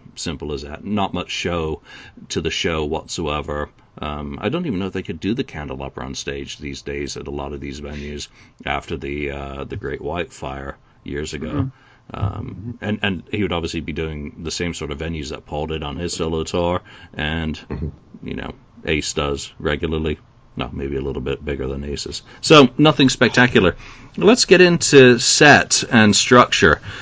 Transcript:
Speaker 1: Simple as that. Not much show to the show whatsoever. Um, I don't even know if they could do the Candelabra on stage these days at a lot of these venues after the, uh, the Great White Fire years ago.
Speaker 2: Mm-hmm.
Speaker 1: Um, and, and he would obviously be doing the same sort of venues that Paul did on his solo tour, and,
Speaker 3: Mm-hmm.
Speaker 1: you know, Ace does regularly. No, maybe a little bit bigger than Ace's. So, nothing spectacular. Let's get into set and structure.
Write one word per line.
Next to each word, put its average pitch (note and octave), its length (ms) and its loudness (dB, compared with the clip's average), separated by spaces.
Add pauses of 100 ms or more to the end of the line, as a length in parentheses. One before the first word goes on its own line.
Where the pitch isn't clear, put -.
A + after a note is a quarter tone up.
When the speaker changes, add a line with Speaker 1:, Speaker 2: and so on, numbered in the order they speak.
(160)
Speaker 1:
Simple D2+ 360 -8
as C#2 100 -6
that. D2 220 -14
Not G2 300 -2
much F2+ 160 -6
show E2+ 500 -4 (500)
to F#2 100 -6
the D#2+ 100 -2
show D#2+ 340 -2
whatsoever. D2+ 840 -6 (280)
Um, D2 440 -8
I G#2 60 -2
don't E3+ 180 -4
even F#2+ 140 -4
know G2 60 -4
if F#2 60 -8
they F#2+ 100 -6
could F2+ 180 -10
do G2 140 -2
the C#3 100 -4
Candelabra C2+ 600 -10
on C2 120 -8
stage C#2 420 -8
these C#2 240 -10
days C#2+ 340 -8
at C#2+ 120 -12
a - 20 -8
lot C#2+ 220 -6
of C#2+ 80 -10
these C#2 200 -10
venues D2 460 -10 (400)
after C#2+ 300 -6
the, C#2+ 340 -6
uh, C#2 340 -10
the C2+ 120 -10
Great C#2 240 -8
White D#2 320 -6
Fire C#2 440 -10 (280)
years D2 300 -8
ago. C#2+ 180 -8
Speaker 2:
Mm-hmm. C#3 160 -2 (460)
Speaker 1:
Um, - 680 -8
and, G#2+ 200 -4
and F#2 280 -2
he G2+ 120 -2
would F2+ 100 -2
obviously E2+ 280 -4
be D#2 120 -8
doing D2+ 500 -8
the D#2+ 80 -8
same F2 240 -6
sort D2 160 -8
of C#2+ 80 -8
venues D#2 320 -6
that C2 160 -14
Paul D2+ 220 -6
did D#2 160 -6
on D2 120 -8
his E2+ 160 -6
solo D#2+ 300 -2
tour, F2 400 -2 (320)
and, D#2 420 -4
Speaker 3:
Mm-hmm. D2 320 -8 (400)
Speaker 1:
you - 60 -8
know, - 200 -10 (300)
Ace D#2 300 -2
does C#2+ 460 -4
regularly. D#2+ 580 -2 (380)
No, B1 160 -6
maybe C#2 240 -6
a C2+ 40 -4
little C2+ 220 -6
bit C#2 220 -6
bigger C2+ 240 -6
than C#2 160 -6
Ace's. C#2+ 380 -8 (200)
So, C#3+ 340 10
nothing D3+ 320 4
spectacular. A2+ 680 4 (400)
Let's G3 300 6
get F3+ 140 8
into C#3 600 8
set - 720 6
and G#2+ 240 6
structure. - 680 6 (200)